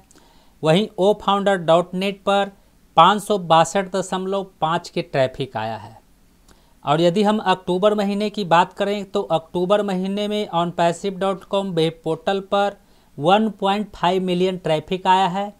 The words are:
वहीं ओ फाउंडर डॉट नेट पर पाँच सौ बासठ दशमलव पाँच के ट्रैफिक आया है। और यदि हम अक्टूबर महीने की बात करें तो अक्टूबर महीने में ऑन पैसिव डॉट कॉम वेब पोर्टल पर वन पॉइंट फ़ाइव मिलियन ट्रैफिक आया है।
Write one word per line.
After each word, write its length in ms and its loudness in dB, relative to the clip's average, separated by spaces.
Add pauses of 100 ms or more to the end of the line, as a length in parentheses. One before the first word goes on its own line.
(640)
वहीं 240 2 (120)
ओ 180 4
फाउंडर 420 0
डॉट 360 2
नेट 280 -4
पर 300 0 (440)
पाँच 260 6
सौ 160 -2
बासठ 540 2
दशमलव 540 -4 (140)
पाँच 280 -2
के 140 -6
ट्रैफिक 540 -4
आया 200 -6
है। 220 -18 (840)
और 160 2
यदि 220 2
हम 180 2
अक्टूबर 540 0
महीने 360 -2
की 160 -6
बात 260 2
करें 340 -4
तो 160 -4
अक्टूबर 640 0
महीने 440 -4
में 200 -4
ऑन 240 -2
पैसिव 460 -2
डॉट 260 -4
कॉम 280 -4
वेब 320 -2
पोर्टल 440 -4
पर 280 0 (420)
वन 320 4
पॉइंट 420 -4
फ़ाइव 300 0
मिलियन 360 -2
ट्रैफिक 500 -4
आया 200 4
है। 320 -6